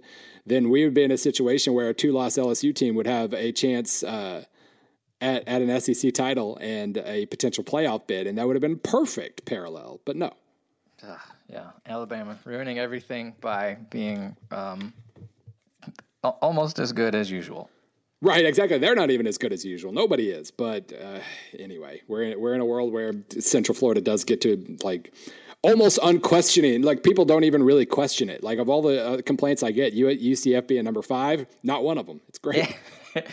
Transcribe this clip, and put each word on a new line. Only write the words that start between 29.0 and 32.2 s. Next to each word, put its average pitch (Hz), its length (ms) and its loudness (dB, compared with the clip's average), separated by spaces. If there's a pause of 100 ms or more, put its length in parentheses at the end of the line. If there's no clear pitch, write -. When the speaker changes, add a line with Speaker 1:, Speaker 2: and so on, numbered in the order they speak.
Speaker 1:
uh, 127 180 -2
complaints 143 380 0
I 117 100 0
get, 120 200 2
U-, 120 160 4
U 131 300 2
C 127 180 2
F 123 120 0
being 123 180 2
number 113 160 -4
five, 135 440 -2 (180)
not 127 200 -2
one 156 140 0
of 127 100 -6
'em. 76 220 -16